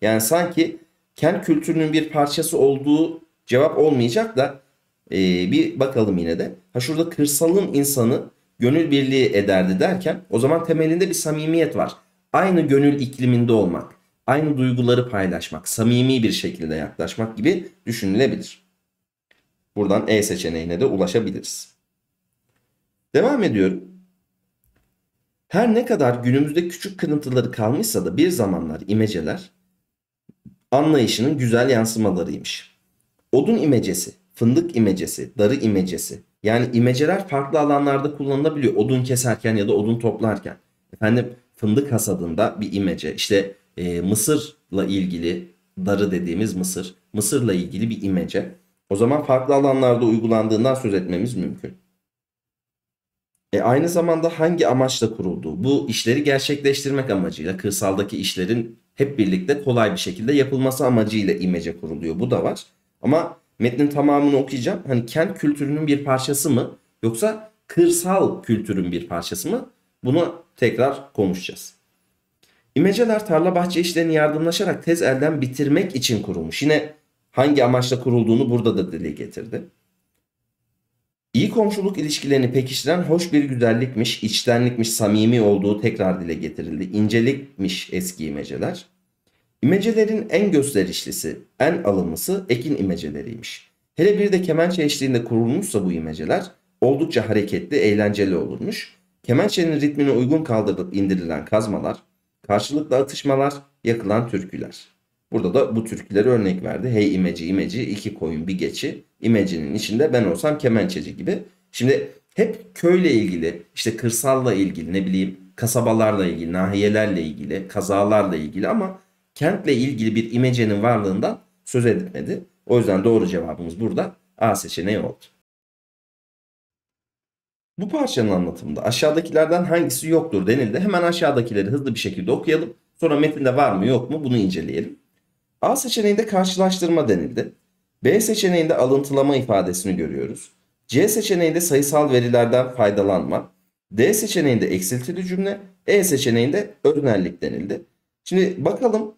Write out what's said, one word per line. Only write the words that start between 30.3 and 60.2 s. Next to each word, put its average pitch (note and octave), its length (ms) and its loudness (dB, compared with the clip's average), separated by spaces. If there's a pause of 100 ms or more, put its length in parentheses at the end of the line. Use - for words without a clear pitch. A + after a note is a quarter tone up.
anlayışının C#3 680 2
güzel B2 320 2
yansımalarıymış. A2 1080 -2 (560)
Odun F3+ 260 4
imecesi, A2 540 0 (220)
fındık B2+ 420 2
imecesi, F#2 640 0
darı G#2 160 4
imecesi. F#2+ 640 -2 (220)
Yani A2+ 300 2
imeceler C3 560 2
farklı C#3+ 320 -2
alanlarda C#3+ 560 0
kullanılabiliyor. C#3 580 0
Odun B2 300 0
keserken A#2 520 0
ya G2+ 120 0
da A2 40 0
odun G#2+ 260 0
toplarken. A2 580 -4 (380)
Efendim, A#2+ 400 0 (200)
fındık G#2+ 380 0
hasadında F#2 680 -2
bir G#2 120 -6
imece. F2+ 420 -4
İşte, - 400 0 (220)
e, F2 240 -4
mısırla G2 840 -2
ilgili, F2+ 640 -4 (300)
darı G2 320 0
dediğimiz F2+ 460 -2
mısır, F2+ 380 -6 (180)
mısırla A2 420 0
ilgili F#2 360 -4
bir G#2+ 120 -6
imece. F#2+ 520 -4 (360)
O G2 60 0
zaman C3 260 2
farklı C3+ 320 2
alanlarda C3 500 4
uygulandığından A2 720 2
söz A2+ 200 -2
etmemiz F#2 420 -2
mümkün. - 360 -8 (1800)
E, G2+ 80 0
aynı C#3+ 280 2
zamanda E3 400 0
hangi E3 380 0
amaçla B2 500 0
kurulduğu, F2 480 -6
bu C#3 240 2
işleri A#2+ 360 0
gerçekleştirmek C#3 840 0
amacıyla, F2+ 460 -4
kırsaldaki G2 600 -2
işlerin F#2+ 600 -4 (160)
hep - 240 -2
birlikte F#2 440 0
kolay A#2 300 2
bir F2+ 40 -4
şekilde C3 360 -4